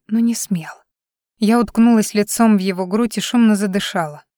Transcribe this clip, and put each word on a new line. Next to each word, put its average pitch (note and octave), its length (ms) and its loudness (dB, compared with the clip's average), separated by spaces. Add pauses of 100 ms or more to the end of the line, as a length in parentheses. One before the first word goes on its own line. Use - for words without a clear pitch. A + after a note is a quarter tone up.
но A3+ 140 -2
не A#3 140 0
смел. F3 380 -6 (680)
Я A3+ 220 2
уткнулась A3+ 540 2
лицом G#3+ 420 2
в F#3+ 40 0
его F#3 260 -4
грудь A3 320 -2
и - 20 -4
шумно A3+ 360 2
задышала. F#3+ 680 -4 (140)